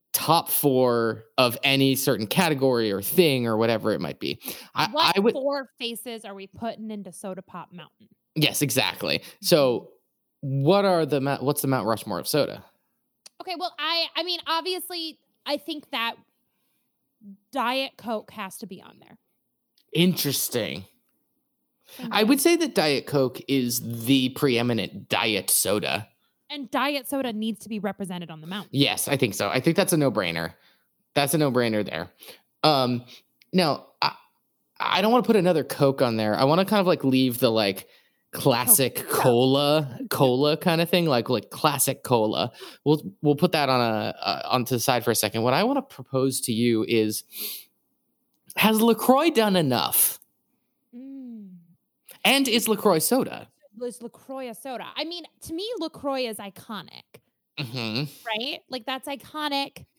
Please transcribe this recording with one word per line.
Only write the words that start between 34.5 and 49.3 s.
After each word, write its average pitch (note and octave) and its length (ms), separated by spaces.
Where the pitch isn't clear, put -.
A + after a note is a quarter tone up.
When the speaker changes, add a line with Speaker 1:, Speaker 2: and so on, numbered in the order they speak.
Speaker 1:
I - 220
don't G#3+ 100
wanna A#3+ 120
put A3+ 120
another E3+ 280
Coke C#3 380
on A#2 160
there. G#2+ 180
I C3+ 100
wanna E3+ 200
kind G#3 140
of, F3+ 80
like, E3 160
leave C3 360
the, B2 120
like, G2+ 360
classic B2 640
Speaker 2:
Coke. - 140
Speaker 1:
cola, C3+ 880
cola C#3 460
kinda E3 300
thing, F3 200
like, B2 240
like, A#2 200
classic C#3+ 540
cola. G#2+ 480
We'll, D3+ 160
we'll D3 140
put F3+ 160
that D3 160
on B2+ 140
a, A2 400
uh, D#2 280
onto B2 260
the A#2 40
side B2 240
for A#2+ 80
a G#2+ 40
second. A2 280
What B2+ 100
I E3+ 120
wanna C#4 160
propose C3 600
to A#2+ 120
you A2+ 340
is, A2 360
has G#3+ 240
LaCroix B3 480
done G#3+ 260